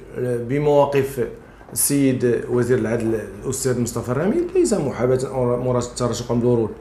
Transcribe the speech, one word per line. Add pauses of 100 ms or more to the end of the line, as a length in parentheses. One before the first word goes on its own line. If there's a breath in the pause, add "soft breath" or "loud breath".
(180)
بمواقف (460 loud breath)
السيد
وزير
العدل (240)
الاستاذ
مصطفى
الرامي، (200)
ليس
محاباه
أو
مراسله
ترشح
من
الورود، (120)